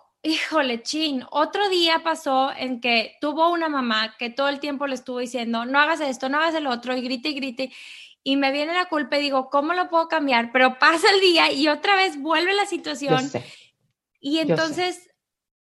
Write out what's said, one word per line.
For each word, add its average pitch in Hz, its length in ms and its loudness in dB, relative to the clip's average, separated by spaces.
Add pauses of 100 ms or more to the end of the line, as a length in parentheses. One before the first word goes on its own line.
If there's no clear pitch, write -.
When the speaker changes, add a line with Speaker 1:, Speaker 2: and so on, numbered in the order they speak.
(220)
Speaker 1:
"Híjole, 302 600 -2
chin", 302 480 -4
otro 320 400 0
día 330 340 2
pasó 285 520 0
en 254 260 -6
que 233 400 0
tuvo 302 300 2
una 330 180 -2
mamá 226 480 -2
que 240 120 -8
todo 277 200 -2
el 277 100 -6
tiempo 285 260 -4
le 269 100 -6
estuvo 247 240 -10
diciendo, 233 460 -4
"No 269 140 0
hagas 311 220 2
esto, 262 260 -4
no 285 100 0
hagas 320 160 2
el 311 120 -4
otro", 240 300 -4
y 262 60 -4
grite 254 280 -4
y 294 40 -6
grite, 262 380 -6 (500)
y 269 140 0
me 269 160 2
viene 294 220 -2
la 359 120 0
culpa 302 320 -2
y 285 40 0
digo, 269 280 0
"¿Cómo 294 240 0
lo 359 140 -2
puedo 330 200 2
cambiar?". 262 440 0
Pero 254 260 4
pasa 320 360 4
el 392 80 4
día 339 300 4
y 285 160 2
otra 302 280 2
vez 370 240 0
vuelve 320 340 0
la 403 120 2
situación. 277 580 -2
Speaker 2:
Yo 277 60 -6
sé. - 120 -6 (800)
Speaker 1:
Y 285 220 -2
Speaker 2:
Yo - 160 2
sé. - 0 -
Speaker 1:
entonces 339 520 -4 (580)